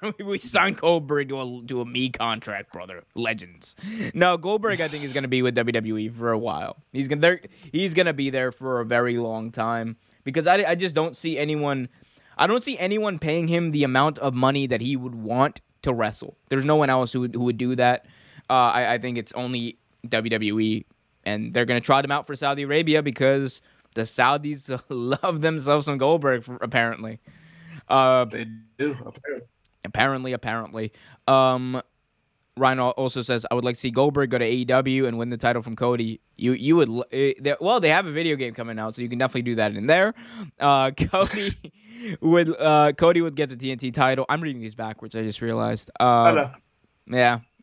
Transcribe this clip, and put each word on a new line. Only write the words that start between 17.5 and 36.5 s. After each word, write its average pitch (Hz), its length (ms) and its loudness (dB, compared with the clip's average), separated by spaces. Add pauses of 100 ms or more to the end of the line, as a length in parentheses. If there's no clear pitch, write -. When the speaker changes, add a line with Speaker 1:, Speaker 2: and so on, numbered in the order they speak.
Speaker 1:
do 123 200 -2
that. 123 280 2 (420)
Uh, 127 60 0
I, 123 400 4
I 120 60 0
think 120 180 -6
it's 110 140 -8
only 123 480 -6 (280)
W 113 220 -2
W 107 300 0
E, 110 260 0 (400)
and 104 260 -4
they're 120 140 2
gonna 120 160 0
trot 139 240 4
him 139 60 -4
out 143 160 -4
for 143 80 -8
Saudi 143 260 -2
Arabia 151 400 2
because 139 580 0 (360)
the 113 80 -2
Saudis 139 840 0
<laughs> - 40 -20
love 139 520 -2
themselves 147 460 0
some 143 100 -2
Goldberg, 135 460 2
for, 123 140 -14
apparently. 113 600 -2 (720)
Uh, 131 380 6
Speaker 2:
They 113 220 -10 (320)
do, 143 140 -2 (120)
apparently. 123 420 -12 (360)
Speaker 1:
Apparently, 127 500 -2
apparently. 113 580 -6 (360)
Um, 127 520 2 (800)
Ryan 131 220 4
al-, 123 120 2
also 131 300 -2
says, 117 300 -2
"I - 20 2
would 123 100 0
like 123 120 -2
to - 40 -16
see 127 120 -4
Goldberg 139 400 2
go 127 80 0
to 120 60 2
A 113 60 0
E 123 140 0
W 131 400 2
and 117 140 -2
win 117 100 -4
the 120 80 -6
title 120 240 0
from 113 140 -10
Cody." 117 440 0 (160)
You, 127 180 0